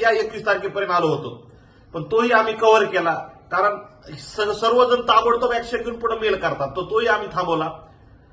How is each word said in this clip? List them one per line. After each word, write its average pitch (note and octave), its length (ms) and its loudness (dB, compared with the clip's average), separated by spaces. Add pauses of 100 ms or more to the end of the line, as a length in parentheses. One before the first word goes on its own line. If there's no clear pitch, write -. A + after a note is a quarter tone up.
या A3+ 80 4
एकवीस G#3+ 360 -2
तारखेपर्यंत G3 440 -2
आलो F3 160 2
होतो, C3 440 -6 (440)
पण D#3+ 80 -8
तोही A3+ 280 0
आम्ही A3 260 4
कव्हर A3 280 6
केला. E3+ 300 0 (380)
कारण G3 240 0 (380)
स-, G#3 460 -4
सर्वजण A#3+ 400 4
ताबडतोब A#3 520 2
ॲक्शन A#3 300 -4
घेऊन A#3 160 -8
पुढे A3+ 200 -4
मेल G#3+ 160 0
करतात, C#3+ 420 -2
तो, F3 140 -6
तोही A3+ 160 2
आम्ही G#3+ 260 0
थांबवला. D#3+ 380 -2 (640)